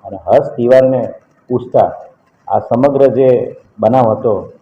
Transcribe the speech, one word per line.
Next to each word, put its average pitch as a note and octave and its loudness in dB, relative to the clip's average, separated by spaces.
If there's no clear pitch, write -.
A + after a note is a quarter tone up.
અને F#2+ -14
હર્ષ C3+ 0
તિવારીને B2+ 2
પૂછતા A#2+ -2
આ G#2+ -2
સમગ્ર C3+ 0
જે B2 0
બનાવ A2+ 2
હતો G2+ -4